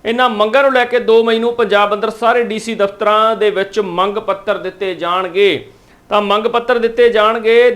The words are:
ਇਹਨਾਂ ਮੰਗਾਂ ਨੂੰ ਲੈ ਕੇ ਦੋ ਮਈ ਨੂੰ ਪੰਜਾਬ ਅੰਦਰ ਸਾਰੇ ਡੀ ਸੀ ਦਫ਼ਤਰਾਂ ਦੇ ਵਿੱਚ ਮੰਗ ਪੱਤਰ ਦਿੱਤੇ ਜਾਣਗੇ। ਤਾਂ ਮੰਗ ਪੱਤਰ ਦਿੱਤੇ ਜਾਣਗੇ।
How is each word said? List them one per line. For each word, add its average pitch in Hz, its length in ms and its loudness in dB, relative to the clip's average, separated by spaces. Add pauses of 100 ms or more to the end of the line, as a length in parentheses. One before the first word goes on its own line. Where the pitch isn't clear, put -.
ਇਹਨਾਂ 240 260 0
ਮੰਗਾਂ 214 320 0
ਨੂੰ 269 100 2
ਲੈ 247 120 2
ਕੇ 240 140 -2
ਦੋ 226 260 4
ਮਈ 226 140 0
ਨੂੰ 233 160 -2
ਪੰਜਾਬ 208 400 0
ਅੰਦਰ 214 160 -4
ਸਾਰੇ 233 320 0
ਡੀ 220 160 -4
ਸੀ 226 160 -6
ਦਫ਼ਤਰਾਂ 214 600 0
ਦੇ 208 140 0
ਵਿੱਚ 196 300 -4
ਮੰਗ 190 380 -4
ਪੱਤਰ 196 400 -4
ਦਿੱਤੇ 185 360 -8
ਜਾਣਗੇ। 180 540 -2 (640)
ਤਾਂ 208 120 2
ਮੰਗ 208 240 -2
ਪੱਤਰ 233 320 0
ਦਿੱਤੇ 226 300 2
ਜਾਣਗੇ। 226 680 2